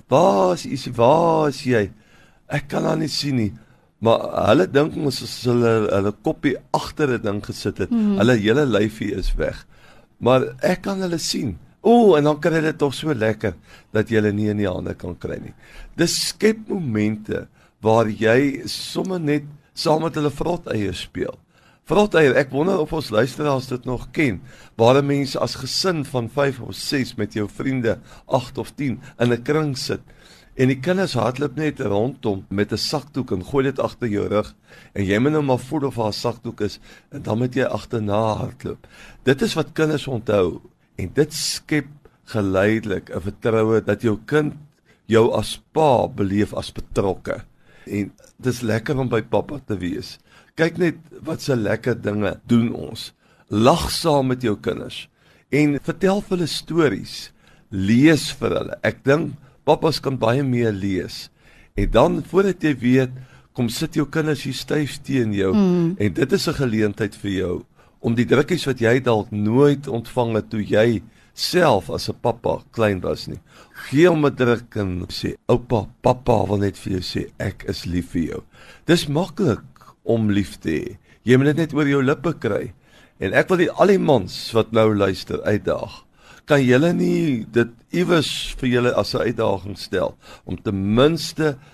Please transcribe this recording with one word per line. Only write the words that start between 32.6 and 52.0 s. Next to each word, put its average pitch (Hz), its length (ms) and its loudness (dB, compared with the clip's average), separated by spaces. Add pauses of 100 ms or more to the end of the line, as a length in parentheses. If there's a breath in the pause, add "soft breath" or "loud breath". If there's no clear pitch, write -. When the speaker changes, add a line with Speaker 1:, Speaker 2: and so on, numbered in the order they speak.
Speaker 1:
'n 113 40 -2
sakdoek - 560 -4
en 92 120 -4
gooi 139 200 0
dit 139 140 -4
agter 117 300 -4
jou 101 200 -2
rug. 104 260 -2 (400 soft breath)
En 101 100 -2
jy 98 140 2
moet 135 140 2
nou 156 100 0
maar 131 160 0
voel 143 280 -4
of 117 100 -6
haar 107 160 -2
sakdoek 113 480 -6
is, 104 180 -4 (340 soft breath)
en 139 100 -14
dan 107 160 -2
moet 127 160 -2
jy 131 100 2
agterna 107 720 -2
hardloop. - 500 -10 (380 soft breath)
Dit 131 180 2
is 220 120 -2
wat 156 200 -4
kinders 156 340 0
onthou, 104 520 0 (380)
en 87 160 -6
dit 151 180 2
skep - 540 -4 (460)
geleidelik 104 800 0
'n - 100 -8
vertroue 110 640 0
dat 101 180 -2
jou 107 240 0
kind 151 280 0 (520)
jou 120 260 4
as - 280 -4 (120)
pa 143 360 4
beleef 104 460 -2
as - 180 -8
betrokke. - 680 -4 (460 soft breath)
En 101 260 -4 (280)
dis 123 220 -2
lekker 113 360 -2
om 131 100 -2
by 117 140 -2
papa 107 440 -4
te 107 120 -6
wees. - 400 -8 (380 soft breath)
Kyk 165 220 0
net 170 180 0 (280)
wat - 180 -6
se 135 140 0
lekker 110 460 -2